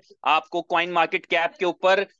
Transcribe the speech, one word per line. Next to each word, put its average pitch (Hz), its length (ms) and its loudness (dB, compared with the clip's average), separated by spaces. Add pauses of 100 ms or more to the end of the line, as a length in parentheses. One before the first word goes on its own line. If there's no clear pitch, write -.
(260)
आपको 156 360 -2
कॉइन 170 300 -2
मार्केट 175 340 -2
कैप 170 340 -2
के 185 60 -2
ऊपर 185 400 2 (140)